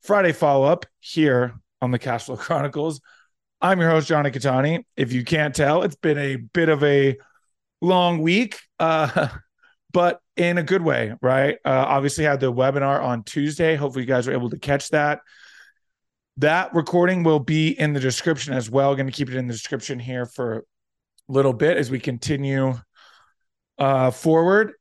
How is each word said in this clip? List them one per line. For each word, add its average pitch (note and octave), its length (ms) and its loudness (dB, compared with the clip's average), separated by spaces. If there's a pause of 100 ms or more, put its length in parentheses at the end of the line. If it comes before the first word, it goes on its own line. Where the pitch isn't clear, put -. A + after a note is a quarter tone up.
Friday G3 300 2
follow-up C#3 520 2 (140)
here B2 540 0 (280)
on B2 100 -2
the B2 60 -2
Cash A#2 280 -6
Flow C3 100 -10
Chronicles. D3 640 -4 (600)
I'm F#3 180 2
your E3 100 4
host, D#3+ 160 4
Johnny D3 260 0
Catani. C3+ 520 0 (140)
If B2 160 -2
you B2 100 -2
can't D3 320 -2
tell, D3+ 280 2
it's E3 120 -4
been D#3 220 0
a C#3 180 -4
bit C3 320 -2
of D3 160 2
a C#3 320 4 (640)
long F3 400 2
week, F#3 400 0 (200)
uh, D#3+ 500 0 (340)
<laughs> - 300 -20
but F3 260 2 (160)
in F3 220 0
a E3+ 60 -2
good F3+ 180 0
way, B2 400 0
right? C3+ 420 2
Uh, C3+ 240 2
obviously C#3 380 0
had C#3+ 160 0
the C3 100 0
webinar C#3 500 0
on A#2+ 220 -4
Tuesday. D3+ 540 -2
Hopefully C3 260 -4
you A#2 60 -8
guys B2+ 180 0
were C3+ 60 -4
able B2 160 -4
to D3 100 -10
catch C#3+ 300 -2
that. D3 320 0 (1120)
That D#3 400 0
recording F3 480 2
will D#3 160 4
be D#3 300 0
in D3+ 240 -2
the C#3 80 -2
description C3+ 520 -2
as A#2+ 160 -4
well. C#3 260 2
Gonna C3+ 140 -4
keep C3 200 -6
it B2+ 80 -8
in B2+ 100 -6
the A#2+ 60 -6
description B2+ 460 -8
here B2 260 -8
for A#2+ 400 -8 (640)
a - 20 -10
little C3+ 220 2
bit D3+ 240 2
as C#3 120 -2
we C3 120 -6
continue, C3+ 720 -2 (1040)
uh, C3+ 340 2
forward. F3+ 680 2